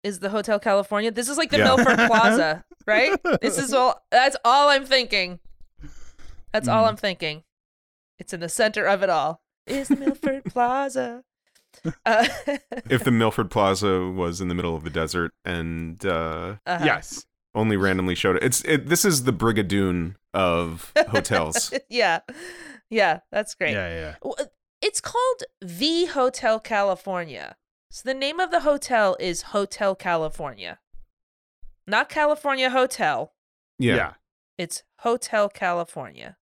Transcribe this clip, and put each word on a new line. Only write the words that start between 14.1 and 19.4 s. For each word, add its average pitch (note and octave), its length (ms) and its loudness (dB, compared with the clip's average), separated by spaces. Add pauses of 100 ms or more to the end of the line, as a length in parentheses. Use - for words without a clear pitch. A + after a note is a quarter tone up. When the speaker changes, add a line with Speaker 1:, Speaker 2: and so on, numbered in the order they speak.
Speaker 2:
was F2 260 -2
in F2+ 60 -2
the F2 80 -2
middle F2 200 -2
of D#2 80 -8
the E2 60 -8
desert E2 440 -2 (120)
and, E2 600 -6
uh, E2 500 -4 (100)
Speaker 1:
Uh-huh. E3+ 200 -2
Speaker 3:
Yes. - 400 -4 (300)
Speaker 2:
only G#2+ 220 2
randomly F#2 380 2
showed F#2 220 2
it. - 60 -2
It's, B2+ 220 0
it, C#3 220 0
this E3 180 2
is D3 180 2
the B2+ 100 2
Brigadoon F#2+ 840 0 (180)